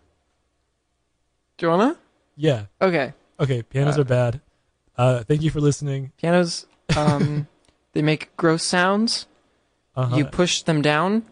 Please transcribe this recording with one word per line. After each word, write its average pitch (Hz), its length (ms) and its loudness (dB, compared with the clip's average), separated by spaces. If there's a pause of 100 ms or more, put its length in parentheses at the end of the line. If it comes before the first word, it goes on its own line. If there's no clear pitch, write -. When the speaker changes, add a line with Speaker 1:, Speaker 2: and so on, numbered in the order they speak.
(1600)
Speaker 1:
Do - 80 -4
you 165 40 2
wanna? 208 280 2 (380)
Speaker 2:
Yeah. 139 300 0 (160)
Speaker 1:
Okay. 165 320 0 (260)
Speaker 2:
Okay, 131 240 -2
pianos 143 340 0
Speaker 1:
Uh, 151 40 2
Speaker 2:
are 135 40 2
bad. 123 360 0 (560)
Uh, 123 260 2
thank 151 180 0
you 156 80 0
for 147 120 -4
listening. 139 500 -2 (100)
Speaker 1:
Pianos, 170 440 0 (320)
um, 147 500 0 (220)
Speaker 2:
<laughs> - 240 -20
Speaker 1:
they 156 80 -2
make 151 360 -2
gross 165 260 2
sounds. 196 640 0 (680)
Speaker 2:
Uh-huh. 127 220 -2
Speaker 1:
You 147 80 2
push 175 380 -2
them 156 180 0
down. 170 500 0